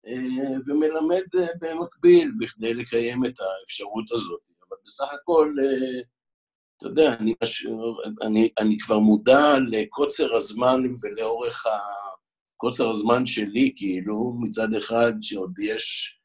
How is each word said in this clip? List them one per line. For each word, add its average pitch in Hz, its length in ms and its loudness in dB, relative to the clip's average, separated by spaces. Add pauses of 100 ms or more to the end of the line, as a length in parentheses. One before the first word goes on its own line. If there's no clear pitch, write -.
אה, 127 500 -4 (100)
ומלמד, 156 560 0 (160)
אה, 175 80 2 (140)
במקביל 170 800 4
בכדי 113 340 -4
לקיים 120 500 -2
את 123 160 -2
האפשרות 104 720 -8
הזאת. 110 280 -4 (280)
אבל - 160 -14
בסך 139 280 -8
הכל, 151 420 2 (100)
אה, 127 360 -2 (760)
אתה - 100 -16
יודע, 147 280 4
אני 113 280 -2
מש-, - 240 -4 (560)
אני, 110 260 4 (100)
אני 107 200 2
כבר 107 200 0
מודע 127 580 6 (140)
לקוצר 120 680 -2
הזמן 127 440 2 (220)
ולאורך 113 640 -6
ה-, 101 460 -6 (440)
קוצר 120 340 -2
הזמן 117 360 0
שלי, 113 500 0
כאילו, 101 560 -4 (120)
מצד 110 300 -2
אחד 117 460 2
שעוד 92 380 -8
יש - 680 -6